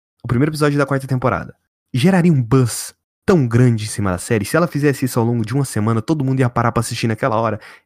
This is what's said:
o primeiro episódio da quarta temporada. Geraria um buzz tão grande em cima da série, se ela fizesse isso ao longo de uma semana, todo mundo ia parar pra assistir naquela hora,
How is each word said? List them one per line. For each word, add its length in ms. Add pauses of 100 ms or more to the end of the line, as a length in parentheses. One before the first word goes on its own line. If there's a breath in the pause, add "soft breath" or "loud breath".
(220)
o 60
primeiro 240
episódio 260
da 80
quarta 220
temporada. 480 (380)
Geraria 400
um 100
buzz 500 (320)
tão 220
grande 380
em 20
cima 240
da 60
série, 260
se 140
ela 100
fizesse 380
isso 120
ao 80
longo 200
de 80
uma 100
semana, 380
todo 240
mundo 160
ia 80
parar 240
pra 80
assistir 260
naquela 320
hora, 220 (240 loud breath)